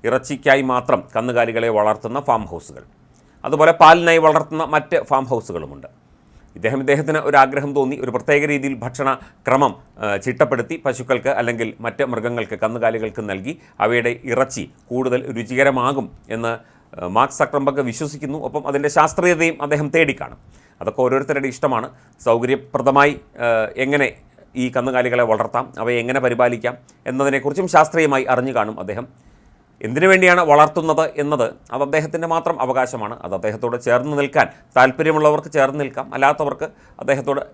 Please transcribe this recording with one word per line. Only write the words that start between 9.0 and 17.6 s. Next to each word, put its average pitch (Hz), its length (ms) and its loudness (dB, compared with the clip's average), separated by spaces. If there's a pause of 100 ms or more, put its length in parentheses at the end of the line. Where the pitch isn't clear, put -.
ക്രമം, 127 260 4 (300)
ആ, 107 40 -2 (180)
ചിട്ടപ്പെടുത്തി 127 580 -2
പശുക്കൾക്ക് 127 560 -2
അല്ലെങ്കിൽ 117 300 -2 (160)
മറ്റ് 117 260 -4
മൃഗങ്ങൾക്ക്, 113 520 -6
കന്നുകാലികൾക്ക് 113 680 -4
നൽകി 98 240 -8 (320)
അവയുടെ 120 260 2 (220)
ഇറച്ചി 123 300 -2 (280)
കൂടുതൽ 127 300 -2 (160)
രുചികരമാകും 127 720 -2 (280)
എന്ന്, 117 180 -4 (400)
ആ, 90 220 -10
മാർക്ക് 135 240 0
സക്കർബർഗ് 139 500 -2